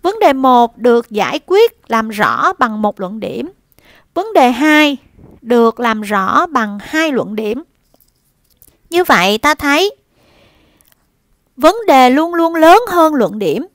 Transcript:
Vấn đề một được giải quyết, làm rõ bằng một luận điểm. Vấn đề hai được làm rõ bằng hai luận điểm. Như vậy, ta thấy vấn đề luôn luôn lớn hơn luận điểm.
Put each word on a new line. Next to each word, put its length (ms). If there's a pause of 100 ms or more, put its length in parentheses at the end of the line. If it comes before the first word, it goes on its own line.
Vấn 200
đề 120
một 440
được 340
giải 340
quyết, 460
làm 180
rõ 500
bằng 220
một 180
luận 200
điểm. 320 (640)
Vấn 200
đề 180
hai 460 (440)
được 380
làm 220
rõ 440
bằng 360
hai 300
luận 240
điểm. 280 (1300)
Như 140
vậy, 340
ta 180
thấy 400 (1600)
vấn 180 (120)
đề 220
luôn 240
luôn 220
lớn 320
hơn 280
luận 240
điểm. 360